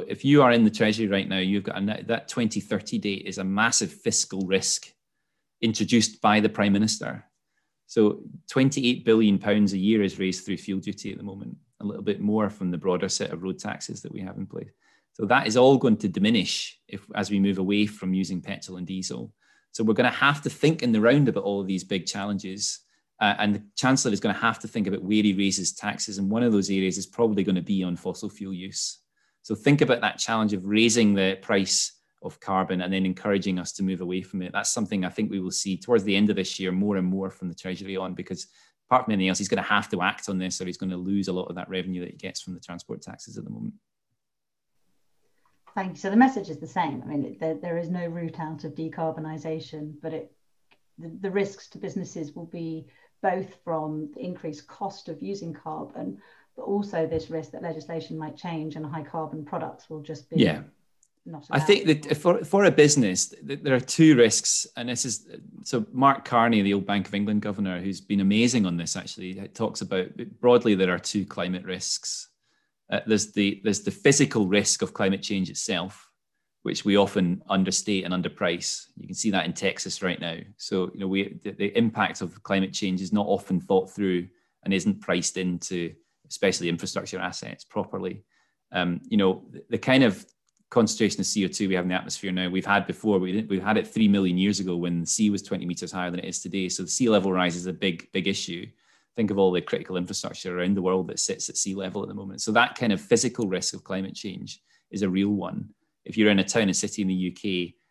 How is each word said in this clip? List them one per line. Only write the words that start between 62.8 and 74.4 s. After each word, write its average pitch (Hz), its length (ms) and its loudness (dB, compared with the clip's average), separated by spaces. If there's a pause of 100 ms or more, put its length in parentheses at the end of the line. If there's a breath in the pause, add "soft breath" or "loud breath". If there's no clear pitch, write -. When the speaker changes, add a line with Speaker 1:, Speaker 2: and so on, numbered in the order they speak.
Speaker 1:
th-, - 340 -12
there 139 120 2
are 120 60 4
two 156 360 8
risks. - 500 4 (100)
And 123 140 -4
this 120 160 -4
is, 110 200 -8 (380)
so 117 280 -2
Mark 135 340 4
Carney, 117 340 4
the 101 140 4
old 98 100 0
Bank 101 240 0
of 101 60 -6
England 104 260 0
governor, 98 400 -4
who's 95 220 -6
been 101 180 0
amazing 107 460 4
on 87 100 -2
this, 85 200 -6
actually, 92 380 -12 (200)
talks 110 260 -4
about 95 280 -2 (340)
broadly 120 320 6
there 92 180 4
are 87 60 0
two 95 260 -4
climate 90 400 -6
risks. - 640 -8 (640)
Uh, - 160 -2
there's 107 260 2
the, 101 320 0
there's 101 160 0
the 104 100 -6
physical 131 560 4